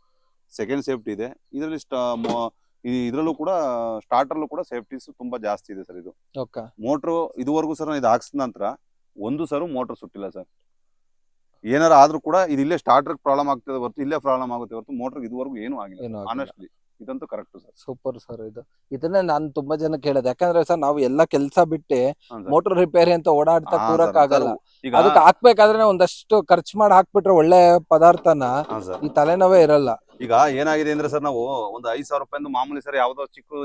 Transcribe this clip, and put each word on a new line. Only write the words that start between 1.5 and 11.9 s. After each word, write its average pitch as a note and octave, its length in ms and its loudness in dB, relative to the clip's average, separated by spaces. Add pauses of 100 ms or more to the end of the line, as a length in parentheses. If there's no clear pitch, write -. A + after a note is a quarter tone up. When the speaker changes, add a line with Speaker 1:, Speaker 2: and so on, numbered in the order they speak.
Speaker 1:
ಇದರಲ್ಲಿ D#3 260 -10
ಸ್ಟ-, C3 240 -8 (120)
ಮೊ-, A#2 360 -6 (340)
ಈ B2 220 -4
ಇದ್ರಲ್ಲೂ D3+ 280 -4
ಕೂಡ D#3 160 -8 (480)
ಸ್ಟಾರ್ಟರ್‌ಲ್ಲೂ C#3 500 -4
ಕೂಡ D3+ 120 -10
ಸೇಫ್ಟೀಸ್ B2 460 -14 (120)
ತುಂಬಾ B2 200 -10
ಜಾಸ್ತಿ G#2 340 -8
ಇದೆ F#2+ 120 -14
ಸರ್ F2 120 -20
ಇದು. F2 160 -20 (280)
Speaker 2:
ಓಕೆ. A#2+ 220 -12 (180)
Speaker 1:
ಮೋಟರ್ C#3+ 320 -4 (260)
ಇದುವರೆಗೂ D3+ 360 -4
ಸರ್ D3+ 120 -10
ನಾನು D3+ 120 -6
ಇದು B2+ 80 -2
ಹಾಕ್ಸಿದ A#2+ 340 0
ನಂತರ A#2+ 220 -8 (540)
ಒಂದು C3+ 300 -8
ಸರು D3 200 -6
ಮೋಟರ್ B2+ 320 -10
ಸುಟ್ಟಿಲ್ಲ G2 300 -16
ಸರ್. F#2 180 -18 (1200)
ಏನಾರ D3+ 280 2